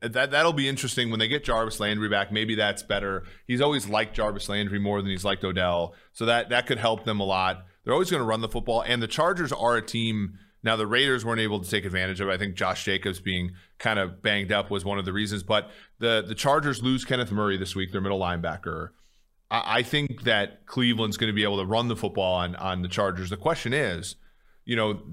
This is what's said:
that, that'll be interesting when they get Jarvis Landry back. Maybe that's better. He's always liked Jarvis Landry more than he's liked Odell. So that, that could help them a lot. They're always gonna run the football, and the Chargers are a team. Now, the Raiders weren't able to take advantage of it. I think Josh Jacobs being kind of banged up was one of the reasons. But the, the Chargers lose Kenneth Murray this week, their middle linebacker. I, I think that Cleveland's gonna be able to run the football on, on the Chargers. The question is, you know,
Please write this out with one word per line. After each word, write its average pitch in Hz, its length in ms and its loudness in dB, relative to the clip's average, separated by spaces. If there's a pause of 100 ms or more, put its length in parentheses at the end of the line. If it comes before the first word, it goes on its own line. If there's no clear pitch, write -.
that, 127 300 0
that'll 160 220 4
be 139 160 0
interesting 127 400 -2
when 110 100 0
they 113 80 2
get 143 160 0
Jarvis 113 380 0
Landry 104 260 0
back. 101 240 2
Maybe 110 240 0
that's 104 260 0
better. 98 440 -4 (200)
He's 123 140 -2
always 143 300 2
liked 110 260 0
Jarvis 107 320 -2
Landry 101 320 -2
more 101 220 0
than 98 100 -2
he's 92 140 -4
liked 98 180 0
Odell. 87 520 0 (180)
So 113 140 -2
that, 117 200 4
that 123 180 2
could 123 120 0
help 110 260 2
them 107 160 0
a 98 60 0
lot. 92 400 0 (180)
They're 117 100 0
always 180 160 2
gonna 151 140 0
run 113 160 2
the 113 80 -2
football, 117 360 0
and 120 200 2
the 110 40 -2
Chargers 165 440 2
are 120 240 2
a 110 100 0
team. 107 520 -2 (260)
Now, 113 120 4
the 107 120 0
Raiders 123 380 2
weren't 113 160 0
able 104 200 0
to 90 80 -8
take 101 140 0
advantage 92 380 -2
of 98 80 0
it. - 40 2
I 92 40 0
think 98 180 -4
Josh 92 300 -2
Jacobs 95 340 -2
being 90 320 -2 (280)
kind 110 200 2
of 92 220 -4
banged 101 300 0
up 101 180 2
was 98 160 -4
one 98 140 -2
of 92 60 -4
the 92 80 -4
reasons. 104 300 -2
But 104 280 2 (280)
the, 113 260 4
the 107 100 -6
Chargers 143 480 2
lose 127 220 2
Kenneth 123 260 -2
Murray 101 260 2
this 92 180 -4
week, 95 160 -4
their 95 100 -2
middle 98 180 0
linebacker. 85 680 -4 (640)
I, 113 280 0
I 123 40 0
think 143 400 -2
that 104 420 0
Cleveland's 113 520 0
gonna 110 160 0
be 104 100 2
able 101 140 2
to 95 80 0
run 117 240 0
the 110 80 -2
football 92 380 0
on, 87 200 -2
on 92 260 -4
the 90 80 -2
Chargers. 95 400 0
The 101 80 -6
question 127 360 -2
is, 101 420 -2 (500)
you 120 100 -2
know, 107 260 0 (120)